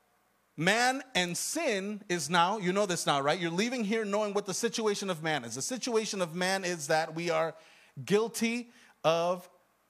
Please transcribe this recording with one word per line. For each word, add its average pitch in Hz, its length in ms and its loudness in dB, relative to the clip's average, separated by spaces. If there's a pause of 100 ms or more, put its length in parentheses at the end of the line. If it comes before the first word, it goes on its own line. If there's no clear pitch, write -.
(580)
man 247 460 2 (100)
and 175 240 0
sin 208 720 -2
is 165 220 -2
now, 180 260 4
you 185 160 0
know 202 140 2
this 170 180 -2
now, 147 160 2
right? 151 180 2
You're 170 120 -2
leaving 233 320 0
here 220 220 0
knowing 202 280 -2
what 202 140 -2
the 180 80 -4
situation 208 560 -2
of 156 100 -6
man 156 220 0
is. 117 100 -8
The 131 80 -6
situation 220 580 -2
of 165 140 -2
man 185 320 0
is 170 220 -4
that 160 260 2
we 170 160 -2
are 160 260 0 (500)
guilty 226 640 0 (320)
of 170 460 2 (400)